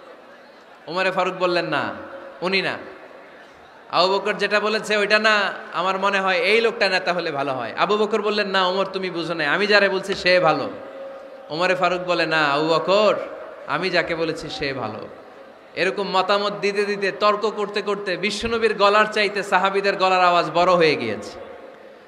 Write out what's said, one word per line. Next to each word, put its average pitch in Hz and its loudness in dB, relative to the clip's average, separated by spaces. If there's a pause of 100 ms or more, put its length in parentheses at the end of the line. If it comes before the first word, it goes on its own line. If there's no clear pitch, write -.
(880)
ওমরে 185 -2
ফারুক 185 -2
বললেন, 175 0
"না, 123 -2 (460)
উনি 185 0
না।" 127 -4 (1120)
আবু 180 4
বকর 202 -2
যেটা 202 0
বলেছে 214 -2
ওইটা 208 2
না, 208 2 (200)
আমার 190 -2
মনে 196 0
হয় 185 2
এই 196 2
লোকটা 214 0
নেতা 180 0
হলে 165 -2
ভালো 139 -2
হয়। 117 -6
আবু 175 2
বকর 214 0
বললেন, 208 -2
"না, 190 2
ওমর, 190 0
তুমি 190 -6
বুঝো 165 -6
নাই, 156 -2
আমি 175 2
যারে 202 6
বলছি 190 -2
সে 180 4
ভালো।" 147 2 (800)
ওমরে 175 0
ফারুক 175 0
বলে, 170 0
"না 156 2
আবু 147 2
বকর, 180 4 (520)
আমি 165 -2
যাকে 170 0
বলেছি 160 -4
সে 139 -6
ভালো।" 110 -8 (680)
এরকম 185 -2
মতামত 202 0
দিতে 196 -2
দিতে, 196 -2
তর্ক 208 2
করতে 202 -4
করতে 196 -4
বিশ্বনবীর 220 -2
গলার 202 6
চাইতে 202 0
সাহাবীদের 196 2
গলার 185 4
আওয়াজ 170 4
বড় 180 4
হয়ে 160 4
গিয়েছে। 110 -8 (600)